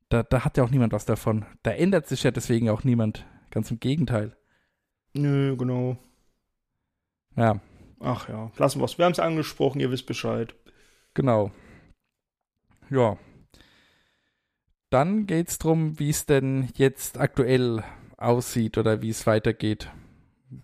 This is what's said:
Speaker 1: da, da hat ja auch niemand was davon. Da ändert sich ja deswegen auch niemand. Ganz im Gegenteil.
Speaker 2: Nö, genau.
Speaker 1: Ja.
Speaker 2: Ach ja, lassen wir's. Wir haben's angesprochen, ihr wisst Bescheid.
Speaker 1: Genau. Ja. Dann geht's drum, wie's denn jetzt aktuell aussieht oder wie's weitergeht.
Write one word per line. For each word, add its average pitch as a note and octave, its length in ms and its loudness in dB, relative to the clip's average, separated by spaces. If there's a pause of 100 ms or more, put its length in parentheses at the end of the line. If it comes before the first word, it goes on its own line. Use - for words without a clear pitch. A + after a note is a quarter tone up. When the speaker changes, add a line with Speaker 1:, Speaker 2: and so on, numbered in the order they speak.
Speaker 1:
da, A#2 140 2
da B2 200 0
hat - 140 -4
ja C#3 60 6
auch A#2 60 0
niemand B2 220 2
was G#2 140 -4
davon. A2 400 -2 (180)
Da A#2 80 0
ändert E3+ 360 0
sich - 160 -4
ja C3 80 4
deswegen A#2 380 0
auch G#2+ 140 0
niemand. A#2 420 0 (260)
Ganz A2 200 -4
im A#2 80 -6
Gegenteil. A#2 560 -2 (800)
Speaker 2:
Nö, C#3 420 0
genau. B2+ 420 -2 (1400)
Speaker 1:
Ja. A2 260 2 (380)
Speaker 2:
Ach - 280 -4
ja, A2+ 300 -10
lassen C#3+ 240 2
wir's. - 160 -4
Wir E3+ 80 4
haben's F3 140 2
angesprochen, D3 600 -2
ihr C3+ 100 -2
wisst B2+ 180 -6
Bescheid. A2+ 480 -6 (580)
Speaker 1:
Genau. A2 380 2 (1400)
Ja. A#2+ 280 2 (1700)
Dann F#3 360 2
geht's F3 320 -2
drum, D#3+ 420 0
wie's D3 260 -2
denn C3+ 500 2
jetzt - 420 0
aktuell B2 680 2 (340)
aussieht A#2+ 600 0
oder A2 240 2
wie's A2+ 240 -6
weitergeht. G#2+ 640 0 (760)